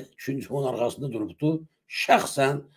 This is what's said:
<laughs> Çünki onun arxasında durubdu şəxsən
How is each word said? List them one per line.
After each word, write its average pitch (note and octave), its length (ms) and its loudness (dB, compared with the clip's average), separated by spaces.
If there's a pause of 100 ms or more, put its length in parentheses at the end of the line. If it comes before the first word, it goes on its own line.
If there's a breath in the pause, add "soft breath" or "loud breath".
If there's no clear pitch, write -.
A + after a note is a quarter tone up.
<laughs> - 160 -20
Çünki C3+ 260 -4
onun C#3 220 -2
arxasında A#2+ 420 -2
durubdu A2+ 380 -2 (340)
şəxsən - 800 2 (140)